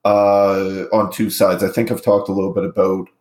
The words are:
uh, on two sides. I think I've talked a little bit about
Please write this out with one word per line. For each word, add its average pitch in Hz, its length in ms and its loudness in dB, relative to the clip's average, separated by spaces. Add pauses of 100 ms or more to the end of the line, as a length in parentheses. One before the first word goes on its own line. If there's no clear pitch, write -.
uh, 101 880 2
on 104 180 0
two 110 180 -4
sides. 92 340 0
I 95 60 0
think 117 220 -4
I've 101 120 -6
talked 101 260 0
a 98 40 -4
little 95 200 -2
bit 98 100 -2
about 95 460 -2 (120)